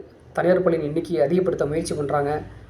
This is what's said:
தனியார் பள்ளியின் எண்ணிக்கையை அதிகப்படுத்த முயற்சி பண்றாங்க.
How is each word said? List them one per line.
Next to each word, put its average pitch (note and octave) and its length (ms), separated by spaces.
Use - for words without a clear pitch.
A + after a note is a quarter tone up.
தனியார் F3 300
பள்ளியின் D#3+ 240
எண்ணிக்கையை D#3 380
அதிகப்படுத்த E3+ 400
முயற்சி D#3 300
பண்றாங்க. D3 460